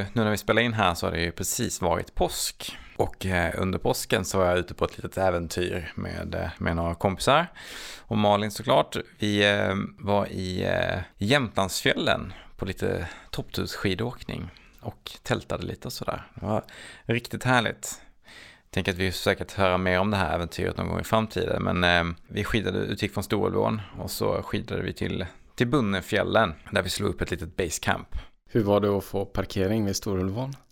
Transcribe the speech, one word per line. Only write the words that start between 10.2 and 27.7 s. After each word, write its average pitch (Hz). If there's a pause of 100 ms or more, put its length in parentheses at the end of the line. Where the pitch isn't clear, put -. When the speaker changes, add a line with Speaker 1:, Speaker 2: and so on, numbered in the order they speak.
Speaker 1:
i, 95
eh, 90 (180)
Jämtlandsfjällen 104 (240)
på 92
lite 92 (640)
topptursskidåkning. - (320)
Och - (120)
tältade 92
lite -
och 123
sådär. -
Det -
var 107 (420)
riktigt 117
härligt. 123 (680)
Tänker 95
att 87
vi 92
säkert 95
höra 92
mer 92
om 101
det 101
här 85
äventyret 87
någon 90
gång 87
i 90
framtiden. 92
Men, 90 (260)
eh, 85 (120)
vi 104
skidade, 95
utgick 98
från 101
Storulvån 104 (180)
och 110
så 101
skidade 98
vi 95
till, 95 (300)
till 123
Bunnefjällen 98 (180)
där 98
vi 92
slog 101
upp -
ett -
litet 87
basecamp. 92 (420)